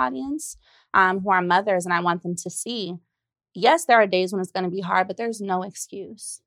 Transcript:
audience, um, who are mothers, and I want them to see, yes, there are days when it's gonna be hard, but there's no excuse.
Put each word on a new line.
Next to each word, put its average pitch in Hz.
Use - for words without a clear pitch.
audience, 269
um, 190
who 196
are 185
mothers, 180
and 180
I 175
want 175
them 175
to 175
see, 196
yes, 247
there 233
are 208
days 185
when 190
it's 185
gonna 185
be 190
hard, 185
but 185
there's 226
no 185
excuse. -